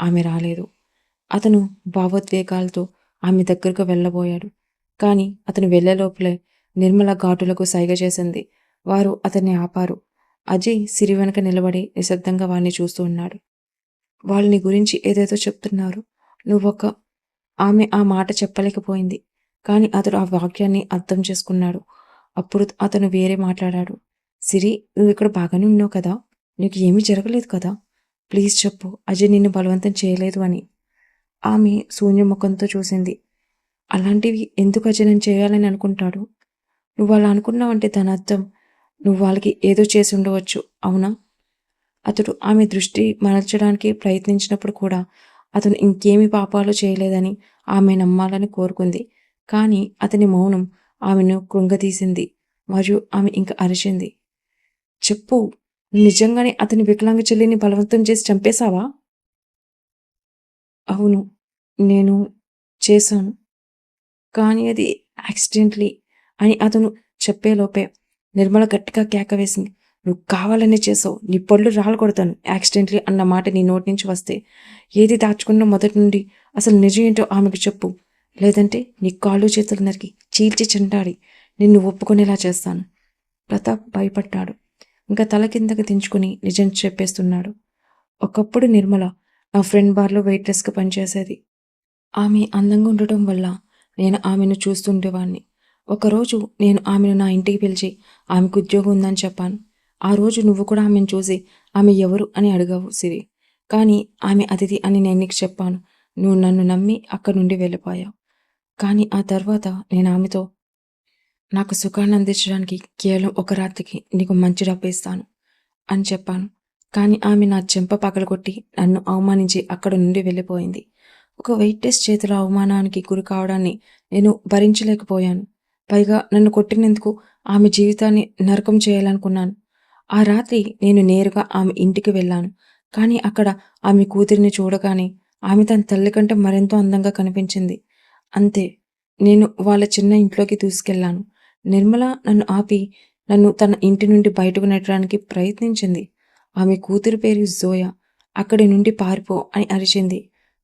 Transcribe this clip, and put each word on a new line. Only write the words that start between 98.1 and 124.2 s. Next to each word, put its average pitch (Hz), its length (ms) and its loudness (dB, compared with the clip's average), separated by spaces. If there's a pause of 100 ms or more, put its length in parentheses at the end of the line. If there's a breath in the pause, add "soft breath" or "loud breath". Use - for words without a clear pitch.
ఆమెకు 185 300 2
ఉద్యోగం 202 300 0
ఉందని 190 340 0
చెప్పాను. 185 340 -8 (460)
ఆ 202 100 2
రోజు 220 260 2
నువ్వు 202 240 2
కూడా 208 180 0
ఆమెను 202 320 2
చూసి 190 300 -4 (320 soft breath)
ఆమె 202 160 6
ఎవరు 190 440 0
అని 202 140 2
అడిగావు 180 400 -2
సిరి. 175 360 -8 (440)
కానీ 214 380 2 (160)
ఆమె 196 260 2
అతిథి 196 340 -4
అని 196 160 2
నేను 185 180 2
నీకు 185 240 -4
చెప్పాను. 185 400 -6 (360)
నువ్వు 190 220 2
నన్ను 185 220 2
నమ్మి 190 400 0 (100)
అక్కడి 196 260 -4
నుండి 185 180 0
వెళ్ళిపోయావు. 180 560 -6 (680)
కానీ 208 340 0
ఆ 196 60 -2
తర్వాత 196 480 -4
నేను 185 440 -2
ఆమెతో, 190 360 -4 (1040)
'నాకు 196 220 -4
సుఖాన్ని 202 420 0
అందించడానికి 190 640 -4 (180)
కేవలం 190 380 0
ఒక 190 140 -4
రాత్రికి 190 520 -8 (100)
నీకు 185 180 0
మంచి 180 320 2
డబ్బు 185 220 -4
ఇస్తాను' 185 380 -8 (640)
అని 196 120 -2
చెప్పాను. 190 480 -6 (440)
కానీ 208 300 2
ఆమె 208 220 4
నా 196 120 2
చెంప 185 360 -2
పగలగొట్టి 190 720 -6 (160)
నన్ను 185 280 2
అవమానించి 190 640 0
అక్కడి 190 260 -4
నుండి 180 260 0
వెళ్ళిపోయింది. 180 640 -6 (520 soft breath)
ఒక - 140 -4
వెయిట్రెస్ 214 580 0
చేతిలో 208 260 -2
అవమానానికి 196 640 -2
గురి 190 220 -6
కావడాన్ని 190 580 -4 (320 soft breath)
నేను 202 340 2